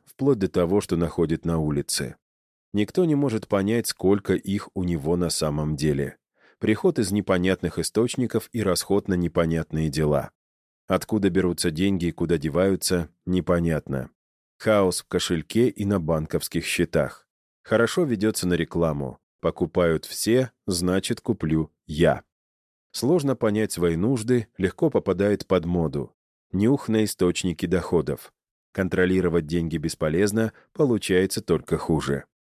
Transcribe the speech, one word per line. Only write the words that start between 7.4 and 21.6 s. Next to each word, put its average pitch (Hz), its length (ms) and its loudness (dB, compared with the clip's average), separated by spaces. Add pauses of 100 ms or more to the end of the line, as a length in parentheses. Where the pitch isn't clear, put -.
источников 117 720 -2
и 113 100 -4
расход 98 460 0
на 95 80 2
непонятные 82 720 0
дела. 73 400 0 (560)
Откуда 98 440 0
берутся 90 420 0
деньги 87 360 0
и 82 40 -2
куда 85 260 0
деваются, 85 720 0 (160)
непонятно. 82 840 -2 (460)
Хаос 101 440 2
в - 60 -14
кошельке 95 600 0
и - 160 -4
на 101 120 0
банковских 80 680 -4
счетах. - 600 -2 (380)
Хорошо 113 400 2
ведется 107 440 0
на 90 80 2
рекламу. 78 640 -2 (220)
Покупают 82 640 0
все, 123 480 0 (160)
значит, 92 540 -2
куплю 80 500 -2 (140)